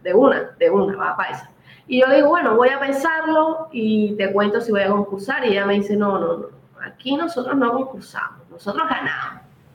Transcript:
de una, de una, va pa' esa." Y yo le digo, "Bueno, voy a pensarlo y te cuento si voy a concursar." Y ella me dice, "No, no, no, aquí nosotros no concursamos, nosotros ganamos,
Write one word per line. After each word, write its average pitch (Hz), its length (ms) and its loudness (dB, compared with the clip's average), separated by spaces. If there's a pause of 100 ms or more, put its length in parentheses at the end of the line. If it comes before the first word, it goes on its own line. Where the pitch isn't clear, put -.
de 175 120 -2
una, - 440 4
de 165 140 4
una, 196 260 0
va 160 180 -4
pa' 190 100 -4
esa." - 240 -12 (380)
Y 254 140 0
yo 262 60 6
le 277 80 6
digo, 294 140 6
"Bueno, 285 260 2
voy 247 140 6
a 277 100 0
pensarlo 311 920 0
y 214 440 0
te 196 180 -2
cuento 208 260 0
si 226 120 -4
voy 202 100 2
a 190 80 0
concursar." 208 560 -2
Y 226 60 2
ella 196 160 0
me 202 80 2
dice, 202 200 -2
"No, 202 220 0
no, 170 200 -2
no, - 80 -12 (380)
aquí - 320 -6
nosotros 285 420 -4
no 240 160 2
concursamos, - 680 -10 (100)
nosotros 220 400 -6
ganamos, 139 520 -8 (340)